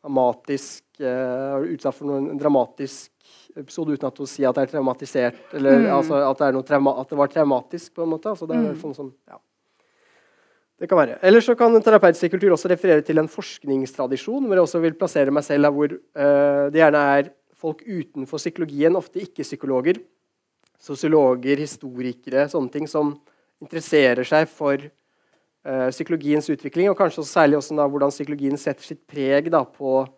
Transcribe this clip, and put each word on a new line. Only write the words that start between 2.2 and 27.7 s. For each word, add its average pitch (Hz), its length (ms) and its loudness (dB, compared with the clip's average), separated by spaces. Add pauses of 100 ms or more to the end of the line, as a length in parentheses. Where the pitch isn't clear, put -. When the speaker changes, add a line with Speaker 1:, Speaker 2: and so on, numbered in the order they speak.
Speaker 1:
en 143 80 -8
dramatisk 139 720 -2 (460)
episode 151 360 -8
uten 139 140 -6
at 127 100 -8
hun 139 120 -10
sier 135 200 0
at 123 80 -2
det 139 100 0
er - 60 -16
traumatisert, 131 680 -4 (140)
eller, 135 300 6
Speaker 2:
Mm. - 140 2
Speaker 1:
altså, 147 240 0 (100)
at 135 60 -4
det 147 100 2
er 131 60 2
noe 131 100 -4
trauma-, 139 360 2
at 135 100 -10
det 151 80 -6
var 143 100 2
traumatisk, 143 640 -2
på 170 100 -8
en 165 60 -4
måte. 160 200 -6
Altså, 170 180 -8
det 160 100 -4
er 151 160 0
Speaker 2:
Mm. - 80 -12
Speaker 1:
sånn 147 140 -10
som, 135 180 -14 (140)
ja. - 100 -20 (1400)
Det 170 100 -8
kan - 80 4
være. 127 240 2
Ellers 220 240 8
så 233 100 2
kan 233 180 4
den 214 100 6
terapeutiske 180 480 4
kultur 185 220 2
også 175 160 -2
referere 170 360 4
til 156 140 2
en 156 80 0
forskningstradisjon, 135 1200 -6
hvor 196 80 0
jeg 180 100 6
også 165 160 -2
vil 165 120 0
plassere 156 380 0
meg 143 120 0
selv 143 200 0
der 147 80 4
hvor, 143 200 -2 (240)
eh, 143 560 2
det 160 100 2
gjerne 143 380 4
er 139 100 -2 (240)
folk 156 320 -10
utenfor 156 540 -10
psykologien, 160 560 -2
ofte 185 260 -6
ikke-psykologer, 151 800 -4 (800)
sosiologer, 139 840 0
historikere, 127 880 -6
sånne 135 220 -4
ting, 147 160 -8
som 147 320 -4 (420)
interesserer 143 640 0
seg 156 220 2
for, 143 300 -4
eh, - 1120 -10
psykologiens 151 580 -4
utvikling, 165 400 -2
og 190 80 0
kanskje 170 240 0
også - 160 -4
særlig 147 200 4
også 143 200 -6